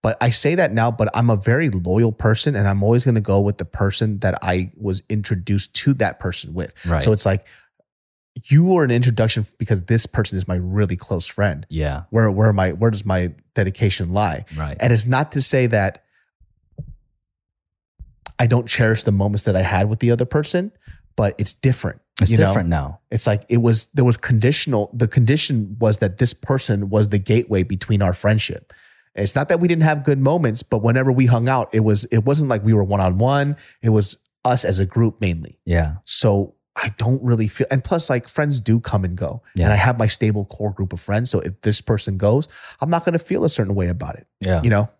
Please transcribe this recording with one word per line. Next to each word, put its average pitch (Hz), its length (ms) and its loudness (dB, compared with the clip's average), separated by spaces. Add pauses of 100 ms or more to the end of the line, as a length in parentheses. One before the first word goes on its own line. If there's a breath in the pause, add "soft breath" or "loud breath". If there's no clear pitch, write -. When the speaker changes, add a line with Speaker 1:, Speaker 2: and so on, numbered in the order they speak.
Speaker 1:
But 113 200 0
I 123 80 2
say 147 240 2
that 175 180 0
now, 113 180 0
but 110 240 -2
I'm 120 160 2
a 110 60 2
very 123 320 0
loyal 98 440 0
person 113 420 0
and 98 140 0
I'm 98 140 0
always 117 220 2
gonna 117 160 2
go 101 200 2
with 101 180 0
the 87 60 -6
person 101 560 -2
that 92 220 -2
I 92 340 -2
was 95 340 -6
introduced 101 680 -2
to - 180 2
that 110 260 -2
person 85 340 -8
with. 90 180 -8 (140)
Speaker 2:
Right. 82 160 0
Speaker 1:
So 110 100 4
it's 104 140 0
like, 95 180 -2 (1000 soft breath)
you 151 220 4
were 180 180 4
an 127 60 0
introduction 117 520 0
f-, - 160 -10
because 101 260 -2
this 113 220 0
person 98 320 -4
is 92 80 -4
my 92 100 -4
really 92 400 -2
close 90 300 -6
friend. 90 420 -4
Speaker 2:
Yeah. 76 420 -4
Speaker 1:
Where, 110 200 2
where 107 240 2
my, 92 180 0
where 113 180 0
does 104 140 -6
my 90 280 -2 (220)
dedication 92 580 -2
lie? 92 320 -2 (120)
Speaker 2:
Right. 76 240 -6
Speaker 1:
And 123 140 4
it's 110 120 0
not 131 260 0
to 139 100 0
say 127 240 2
that 104 380 0 (2250)
I 120 80 2
don't 120 220 0
cherish 110 360 0
the 107 80 0
moments 101 320 0
that 98 120 0
I 92 60 2
had 92 260 0
with 110 120 -4
the 120 100 2
other 117 160 0
person, 180 440 -2 (460 soft breath)
but 101 220 0
it's - 160 -2
different. - 460 -2 (200)
Speaker 2:
It's 101 100 4
Speaker 1:
you 113 80 4
know? 101 80 6
Speaker 2:
different 95 220 0
now. 73 320 -4 (100)
Speaker 1:
It's 113 160 0
like, 104 220 0
it 120 100 2
was, 117 280 2
there 135 180 0
was 123 120 4
conditional, 120 760 0
the 117 160 0
condition 117 720 0
was 107 180 2
that 95 200 -2
this 120 160 2
person 101 560 -2
was 104 180 2
the 104 100 0
gateway 104 440 0
between 98 400 -2
our 90 100 2
friendship. - 600 -2 (420 soft breath)
It's 98 200 -4
not 143 140 -2
that 170 120 2
we 175 80 2
didn't 160 160 2
have 147 200 0
good 139 140 2
moments, 135 440 0
but 110 200 -2
whenever 131 280 2
we 131 140 4
hung 120 240 2
out, 131 260 0
it 110 60 4
was, 107 260 2
it 110 180 0
wasn't 143 260 2
like 107 120 0
we 110 120 4
were 101 100 4
one-on-one. 107 720 0 (260 loud breath)
It 113 60 0
was 107 280 2 (280)
us 123 220 2
as 95 120 0
a 98 60 2
group 110 380 0
mainly. 85 420 -4
Speaker 2:
Yeah. 82 400 0
Speaker 1:
So 101 500 0 (200)
I - 240 -6
don't 123 240 0
really 113 260 0
feel, - 220 -4
and 131 120 0
plus, - 280 -2
like, 123 180 -2
friends 143 320 -2
do 110 200 2
come 101 260 -2
and 90 100 -4
go. - 260 -8 (120 soft breath)
Speaker 2:
Yeah. 92 100 0
Speaker 1:
And 104 80 4
I 104 40 4
have 117 220 2
my 113 100 2
stable 104 360 0
core 104 280 -8
group 95 200 -6
of 90 80 -12
friends. 110 300 -2
So - 100 0
if 98 220 -10
this 107 180 0
person 101 380 -2
goes, 113 300 2 (340 loud breath)
I'm 151 80 -4
not - 160 0
gonna 170 120 0
feel - 260 -2
a 156 40 2
certain 101 260 -2
way 92 140 0
about - 280 -6
it. - 100 -20 (180)
Speaker 2:
Yeah. 90 180 0
Speaker 1:
You 117 60 2
know? 107 320 0